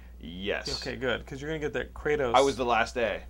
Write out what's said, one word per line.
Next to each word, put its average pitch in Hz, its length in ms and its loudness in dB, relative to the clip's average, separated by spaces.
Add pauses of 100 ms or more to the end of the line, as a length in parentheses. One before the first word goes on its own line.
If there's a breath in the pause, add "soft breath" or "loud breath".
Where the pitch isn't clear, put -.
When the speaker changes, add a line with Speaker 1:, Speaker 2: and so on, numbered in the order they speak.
(200 loud breath)
Speaker 1:
Yes. 160 600 -2
Speaker 2:
Okay, 123 160 -4
good, 117 300 0
'cause 135 160 -8
you're 147 80 -8
gonna 160 100 -2
get 147 140 0
that 127 200 -2
Kratos. 147 400 2
Speaker 1:
I 131 60 2
was 139 160 4
the 127 80 0
last 117 300 2
day. 104 360 0